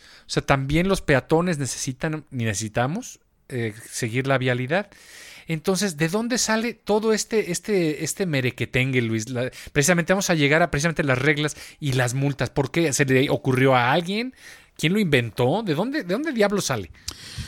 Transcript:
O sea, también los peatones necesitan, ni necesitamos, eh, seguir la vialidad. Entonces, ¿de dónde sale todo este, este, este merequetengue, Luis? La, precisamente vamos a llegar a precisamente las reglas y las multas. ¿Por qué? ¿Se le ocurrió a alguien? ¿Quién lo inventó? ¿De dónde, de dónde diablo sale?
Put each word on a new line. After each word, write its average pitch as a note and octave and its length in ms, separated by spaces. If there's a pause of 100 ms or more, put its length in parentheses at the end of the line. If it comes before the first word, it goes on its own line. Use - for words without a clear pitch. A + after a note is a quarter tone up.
(260)
O - 40
sea, - 140
también C#3+ 420
los G3 140
peatones E3 560
necesitan, C#3+ 760
ni B2 140
necesitamos, A#2 760 (280)
eh, A#2 240 (180)
seguir B2+ 360
la C#3 100
vialidad. B2+ 540 (580)
Entonces, F3+ 480
¿de D#3+ 120
dónde A3+ 300
sale A3 360
todo A3 400
este, G#3 360
este, E3+ 540
este F#3 220
merequetengue, B2+ 760
Luis? A2+ 260
La, B2+ 220 (220)
precisamente E3+ 400
vamos F#3+ 180
a F3+ 40
llegar D3+ 280
a E3+ 80
precisamente D#3+ 320
las C3+ 160
reglas D3 380 (240)
y C#3+ 120
las B2 220
multas. C#3 360
¿Por C#3 200
qué? D#3+ 220
¿Se C#3 140
le C3 240
ocurrió C3+ 440
a B2 160
alguien? F#3+ 440 (420)
¿Quién D#3 160
lo G#3+ 80
inventó? C#3 640
¿De F3 100
dónde, A#3+ 300
de F3 80
dónde D4+ 200
diablo G3+ 280
sale? G#2+ 300 (580)